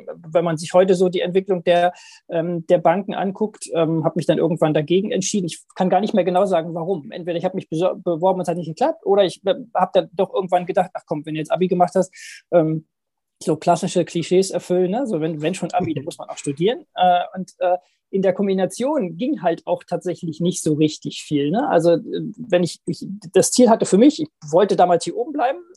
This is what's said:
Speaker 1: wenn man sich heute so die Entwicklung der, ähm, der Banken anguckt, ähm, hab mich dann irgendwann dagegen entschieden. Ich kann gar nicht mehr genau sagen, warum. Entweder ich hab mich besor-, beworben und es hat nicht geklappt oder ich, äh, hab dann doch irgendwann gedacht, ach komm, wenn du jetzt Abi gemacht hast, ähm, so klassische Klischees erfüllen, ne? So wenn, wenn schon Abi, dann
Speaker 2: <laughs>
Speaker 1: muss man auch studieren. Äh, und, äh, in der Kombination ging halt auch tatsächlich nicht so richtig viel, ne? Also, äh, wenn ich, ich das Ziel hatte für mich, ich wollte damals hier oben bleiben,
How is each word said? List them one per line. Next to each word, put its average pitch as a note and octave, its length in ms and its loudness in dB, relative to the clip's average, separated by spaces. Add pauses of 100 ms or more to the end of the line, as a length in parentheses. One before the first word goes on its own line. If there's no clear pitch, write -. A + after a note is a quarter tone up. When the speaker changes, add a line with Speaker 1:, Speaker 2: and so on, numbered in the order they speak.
(320)
Speaker 1:
wenn E3+ 120 2
man E3 120 -2
sich D#3+ 160 -8
heute F#3+ 240 6
so F#3 120 4
die F3 120 -2
Entwicklung F3+ 420 0
der, F3 300 2 (360)
ähm, E3+ 380 -4
der F3 120 4
Banken F#3 360 0
anguckt, G3 580 -6
ähm, D#3+ 300 0
hab D#3 140 0
mich D#3+ 100 -4
dann - 120 2
irgendwann D#3+ 360 0
dagegen E3+ 380 0
entschieden. F#3+ 340 -2
Ich - 140 -10 (160)
kann F#3 140 0
gar F#3 100 4
nicht G#3+ 120 -2
mehr F#3 120 2
genau F3+ 200 2
sagen, E3+ 300 0
warum. E3+ 380 -6
Entweder F3 260 -6
ich - 60 -4
hab F#3 100 -4
mich - 140 -8
besor-, E3 260 0
beworben F3+ 460 0
und - 20 -4
es E3 60 -6
hat E3+ 80 -2
nicht E3+ 100 -8
geklappt C4 400 -4
oder G3 180 4
ich, E3+ 220 -4
äh, F#3+ 80 2 (200)
hab F3+ 180 0
dann E3+ 200 2
doch - 220 -2
irgendwann F#3 320 0
gedacht, F3+ 280 0
ach - 120 -12
komm, D3+ 180 -6
wenn D#3 100 -8
du D#3 40 -4
jetzt D#3 140 -6
Abi F3 160 2
gemacht F3+ 260 2
hast, F3+ 180 0 (380)
ähm, D#3 360 2 (540)
so E3 140 -2
klassische E3+ 500 0
Klischees F3+ 460 0
erfüllen, F3+ 400 -2
ne? B3 160 -2
So F3 140 -4
wenn, D#3+ 200 -4
wenn E3 140 -2
schon F3 180 -6
Abi, E3+ 220 -2
dann C#3 100 -6
Speaker 2:
<laughs> - 20 -18
Speaker 1:
muss E3+ 120 -10
man - 120 -14
auch - 80 -14
studieren. F#3 460 -2 (120)
Äh, F3+ 240 4 (160)
und, F#3 220 -10
äh, F3+ 180 0 (340)
in G3 120 0
der F#3 100 2
Kombination F#3+ 840 -2
ging B3+ 240 -4
halt E3+ 240 -2
auch C3+ 180 -4
tatsächlich E3+ 560 -6
nicht F3+ 220 -2
so D#3 100 2
richtig D3+ 520 -2
viel, D3 260 0
ne? C4 180 0
Also, E3+ 220 4
äh, E3 100 4 (380)
wenn F3+ 260 0
ich, - 220 -6
ich - 180 -6 (300)
das F#3 160 4
Ziel A#3+ 180 6
hatte A3 160 4
für F#3+ 140 4
mich, C#4 240 6
ich D3 60 -4 (220)
wollte F#3+ 260 4
damals F3+ 280 4
hier F3 100 -6
oben C#4 200 -6
bleiben, C#4+ 240 -2 (180)